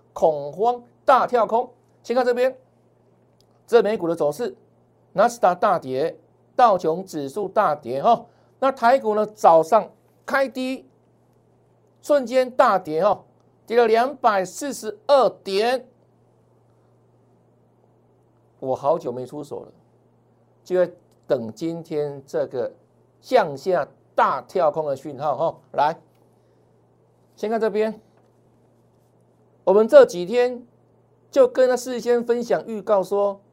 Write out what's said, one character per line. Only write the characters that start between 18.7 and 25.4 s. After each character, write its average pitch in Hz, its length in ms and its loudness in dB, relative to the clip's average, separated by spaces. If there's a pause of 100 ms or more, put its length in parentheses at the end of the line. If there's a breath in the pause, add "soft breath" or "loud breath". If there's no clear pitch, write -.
好 143 240 0
久 131 140 -8
没 127 120 -12
出 147 200 -14
手 110 160 -14
了， - 80 -20 (960)
就 180 200 0
在 170 80 -4 (360)
等 117 260 -4
今 165 260 -8
天 147 460 -8
这 156 220 -4
个 120 240 -8 (480)
向 185 360 -2
下 170 300 -4 (280)
大 185 280 0
跳 165 280 -2
空 156 160 -4
的 139 80 -4
讯 135 240 -12
号 143 180 -4
哈。 156 220 -4 (140)